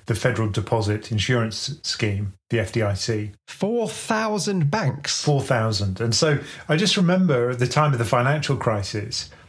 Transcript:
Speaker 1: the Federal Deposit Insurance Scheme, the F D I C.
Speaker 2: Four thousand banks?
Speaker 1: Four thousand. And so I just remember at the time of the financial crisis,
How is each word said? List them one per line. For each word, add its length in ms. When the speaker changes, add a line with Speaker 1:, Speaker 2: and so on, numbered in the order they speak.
Speaker 1:
the 100
Federal 340
Deposit 640
Insurance 720
Scheme, 500
the 80
F 120
D 120
I 100
C. 380
Speaker 2:
Four 420
thousand 800
banks? 540
Speaker 1:
Four 180
thousand. 580
And 140
so 240
I 80
just 220
remember 520
at 100
the 80
time 260
of 60
the 60
financial 500
crisis, 760